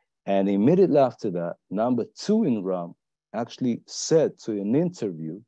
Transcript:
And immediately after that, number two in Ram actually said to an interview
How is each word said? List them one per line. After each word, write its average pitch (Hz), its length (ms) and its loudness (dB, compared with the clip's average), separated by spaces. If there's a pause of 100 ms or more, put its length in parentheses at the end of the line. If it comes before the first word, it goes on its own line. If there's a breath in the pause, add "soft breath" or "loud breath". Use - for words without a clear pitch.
(260)
And 98 220 2
immediately 143 500 4
after 120 320 0
that, 85 240 -4 (160)
number 113 340 0 (120)
two 214 280 0
in 117 180 0
Ram 90 320 -6 (380)
actually 117 540 -4
said - 540 0
to 113 120 -6
an 101 220 -2
interview 101 720 -4